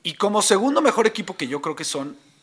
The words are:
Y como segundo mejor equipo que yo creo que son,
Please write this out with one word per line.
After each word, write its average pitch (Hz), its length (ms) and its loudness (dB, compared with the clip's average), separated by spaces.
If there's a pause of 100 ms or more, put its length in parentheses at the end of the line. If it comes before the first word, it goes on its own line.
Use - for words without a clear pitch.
Y 165 120 -6
como 208 260 2
segundo 247 400 2
mejor 233 240 4
equipo 220 320 -4
que 143 100 -4
yo 139 140 -6
creo 156 140 -6
que 160 80 -10
son, 143 340 -8 (260)